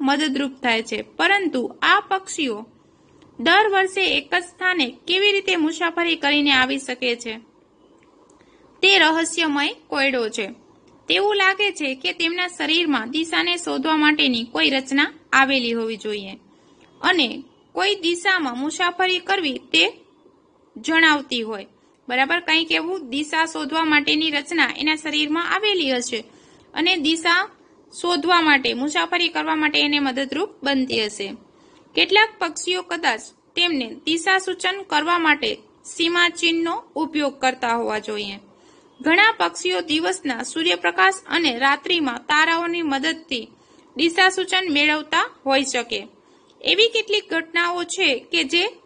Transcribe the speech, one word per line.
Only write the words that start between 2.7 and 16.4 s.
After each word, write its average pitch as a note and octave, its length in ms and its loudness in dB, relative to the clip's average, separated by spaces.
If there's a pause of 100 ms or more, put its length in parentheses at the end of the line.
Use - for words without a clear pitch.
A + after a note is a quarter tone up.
દર F#4+ 280 6
વર્ષે F#4+ 360 0 (120)
એક C#4+ 180 -4
જ F4+ 80 0
સ્થાને F4+ 440 -2 (220)
કેવી F#4+ 240 2
રીતે G4 240 0
મુસાફરી E4 600 0
કરીને C#4+ 360 2
આવી C4 260 2
શકે B3 380 -4
છે, A3+ 240 -10 (1400)
તે G4 160 6
રહસ્યમય D#4+ 800 0 (100)
કોયડો C4+ 420 0
છે. G#3+ 200 -6 (600)
તેવું G4+ 280 2
લાગે G4 340 2
છે D4 240 -4
કે F4 180 -6
તેમના F4 360 -4
શરીરમાં D4+ 640 0
દિશાને E4 460 -2
શોધવા D#4 400 -2
માટેની D4 480 2
કોઈ D#4 260 0
રચના C4+ 420 0 (200)
આવેલી C4 400 2
હોવી A3+ 240 -4
જોઈએ G#3 380 -8 (680)